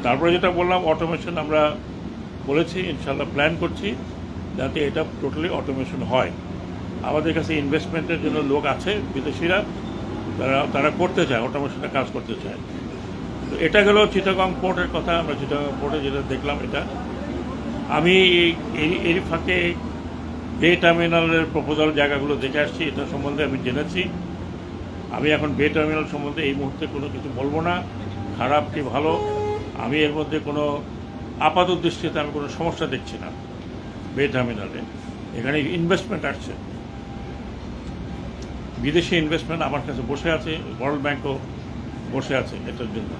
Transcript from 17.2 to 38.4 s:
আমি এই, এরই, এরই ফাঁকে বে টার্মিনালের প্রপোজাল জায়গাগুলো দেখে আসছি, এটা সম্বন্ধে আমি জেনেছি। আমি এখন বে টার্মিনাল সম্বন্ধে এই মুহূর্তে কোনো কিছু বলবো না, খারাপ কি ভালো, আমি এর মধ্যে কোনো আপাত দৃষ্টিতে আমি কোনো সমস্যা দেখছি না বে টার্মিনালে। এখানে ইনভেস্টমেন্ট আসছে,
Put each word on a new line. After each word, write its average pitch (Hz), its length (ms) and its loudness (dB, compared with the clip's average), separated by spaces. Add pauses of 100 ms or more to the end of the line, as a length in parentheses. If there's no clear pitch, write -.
আমি 175 180 6 (280)
এই, 170 80 6 (320)
এরই, 175 140 2 (120)
এরই 180 200 4
ফাঁকে 170 280 0 (1040)
বে 160 80 8 (140)
টার্মিনালের 165 720 6
প্রপোজাল 151 360 4 (100)
জায়গাগুলো 143 340 4 (100)
দেখে 135 220 0
আসছি, - 160 -4 (100)
এটা 143 120 -2 (100)
সম্বন্ধে 143 360 -2
আমি 131 160 -2
জেনেছি। 143 360 0 (1120)
আমি 135 120 2 (100)
এখন 147 120 0 (100)
বে 143 60 6 (100)
টার্মিনাল 156 380 2
সম্বন্ধে 147 360 -4
এই 139 100 0
মুহূর্তে 135 240 -4 (120)
কোনো 143 180 -4
কিছু 135 160 -6 (100)
বলবো 143 280 0
না, 175 80 2 (640)
খারাপ 143 260 4 (100)
কি 151 80 -2 (120)
ভালো, 151 180 2 (720)
আমি 127 220 2
এর 147 120 0
মধ্যে 151 200 -2 (100)
কোনো 147 160 0 (840)
আপাত 180 220 6 (140)
দৃষ্টিতে 156 400 0
আমি 147 140 -4
কোনো 143 100 -4 (100)
সমস্যা 160 380 -2
দেখছি - 280 -8
না 82 60 -8 (840)
বে 139 80 2 (100)
টার্মিনালে। 117 460 -2 (580)
এখানে 135 200 0 (220)
ইনভেস্টমেন্ট 170 520 0
আসছে, - 220 -6 (2250)